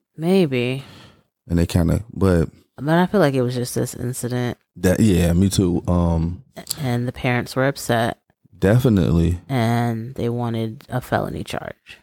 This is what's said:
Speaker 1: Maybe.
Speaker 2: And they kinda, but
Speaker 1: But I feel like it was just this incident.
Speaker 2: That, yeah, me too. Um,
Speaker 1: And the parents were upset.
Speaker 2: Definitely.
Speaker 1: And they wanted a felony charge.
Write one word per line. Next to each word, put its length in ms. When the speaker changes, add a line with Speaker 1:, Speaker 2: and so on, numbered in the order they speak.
Speaker 1:
Maybe. 680
Speaker 2:
And 120
they 60
kinda, 460
but 380
Speaker 1:
But 200
I 80
feel 140
like 160
it 80
was 100
just 220
this 180
incident. 640
Speaker 2:
That, 220
yeah, 340
me 160
too. 380
Um, 560
Speaker 1:
And 280
the 40
parents 440
were 120
upset. 520
Speaker 2:
Definitely. 920
Speaker 1:
And 680
they 140
wanted 600
a 120
felony 420
charge. 600